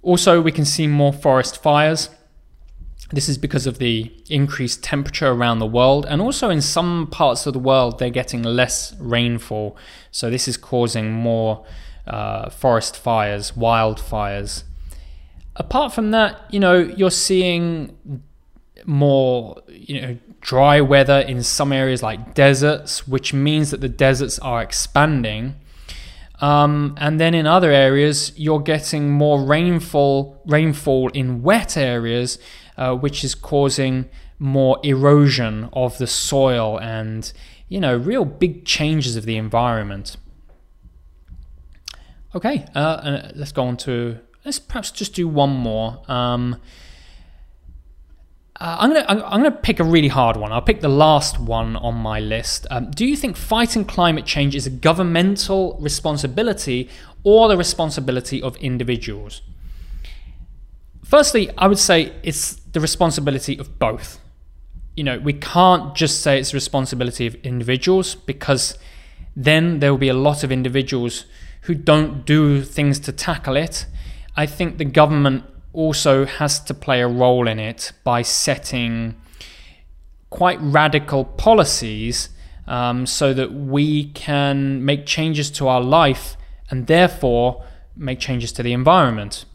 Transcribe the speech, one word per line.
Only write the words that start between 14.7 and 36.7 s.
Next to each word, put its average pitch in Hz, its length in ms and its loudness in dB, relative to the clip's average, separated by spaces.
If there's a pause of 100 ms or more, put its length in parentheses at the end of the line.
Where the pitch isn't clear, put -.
Apart 262 380 -2
from 214 180 0
that, 220 380 0
you 202 100 -2
know, 185 180 6
you're 180 340 2
seeing 170 840 -2 (880)
more, 131 800 2
you 139 340 -12
know, 123 160 -10 (220)
dry 143 420 6
weather 139 380 6
in 123 240 -2
some 139 280 -2
areas 131 300 0
like 110 320 -8
deserts, 139 760 2
which 131 260 -4
means 147 380 0
that 131 100 -6
the 131 80 -4
deserts 135 500 0
are 120 220 -4
expanding. 131 960 -2 (840)
Um, 147 580 4
and 156 220 0
then 165 160 4
in 160 100 2
other 170 260 6
areas, 139 640 4
you're 151 260 0
getting 147 500 -2
more 143 320 4
rainfall, 143 1000 0
rainfall 147 640 2
in 127 340 -4
wet 196 340 2
areas, 120 640 -2 (380)
uh, 127 180 -2
which 139 280 -4
is 135 120 -4
causing 135 760 0 (300)
more 135 420 2
erosion 135 920 4
of 127 260 -2
the 123 80 -4
soil 123 720 0